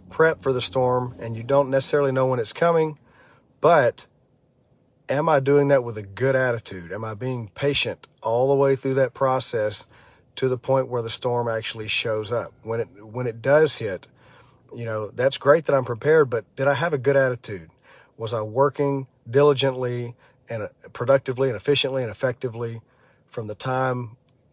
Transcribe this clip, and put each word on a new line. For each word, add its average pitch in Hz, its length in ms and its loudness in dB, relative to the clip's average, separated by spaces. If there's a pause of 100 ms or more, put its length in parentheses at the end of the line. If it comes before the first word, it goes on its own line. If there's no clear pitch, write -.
prep 160 320 2
for 135 100 -2
the 127 100 0
storm 123 580 0
and 113 180 -10
you 113 60 -10
don't 139 260 2
necessarily 135 420 0
know 131 140 2
when 131 140 0
it's 110 120 -4
coming, 160 460 2 (640)
but 151 460 4 (1000)
am 147 220 0
I 147 100 6
doing 143 280 4
that 139 160 4
with 113 160 -8
a 104 40 -10
good 117 320 0
attitude? 110 560 -2
Am 107 140 -8
I 110 80 -8
being 120 360 -8
patient - 580 -4 (160)
all 120 240 2
the 139 80 4
way 139 200 4
through 135 200 -2
that 131 180 2
process 120 720 -2 (520)
to 131 120 0
the 127 80 0
point 131 300 0
where 120 160 -4
the 113 80 -8
storm 120 360 -2
actually 113 400 -6
shows 110 440 -2
up? 110 220 -4 (100)
When 113 160 -6
it, 104 260 -10
when 123 220 -6
it 113 120 -8
does 147 380 4
hit, 98 300 -8 (680)
you 117 100 -10
know, 107 240 -6
that's 123 280 0
great 147 280 4
that 143 100 2
I'm 131 100 2
prepared, 135 460 2
but 117 120 -2 (120)
did 135 120 0
I 143 60 4
have 160 200 -2
a 147 40 -2
good 135 180 2
attitude? 120 540 -2 (480)
Was 113 160 -6
I 113 80 -2
working 135 640 0 (240)
diligently 127 840 2 (340)
and, 110 140 -6
uh, 95 60 -8 (220)
productively 131 580 0
and 117 60 -6
efficiently 135 460 0
and 117 80 -4
effectively 117 720 -6 (460)
from 110 200 -10
the 104 80 -10
time, 127 600 -4 (380)